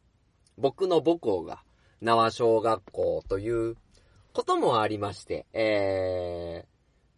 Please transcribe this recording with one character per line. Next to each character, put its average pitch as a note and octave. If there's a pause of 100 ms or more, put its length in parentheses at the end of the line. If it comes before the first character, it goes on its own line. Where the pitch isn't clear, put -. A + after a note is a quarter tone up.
(580)
僕 C#3
の E3
母 E3+
校 F#2+
が - (380)
縄 A2+
小 A2+
学 A2
校 E2+
と G2
い A#2
う A#2 (560)
こ -
と F4+
も C#3+
あ G#2
り G#2+
ま G2+
し -
て、 -
え F#2 (520)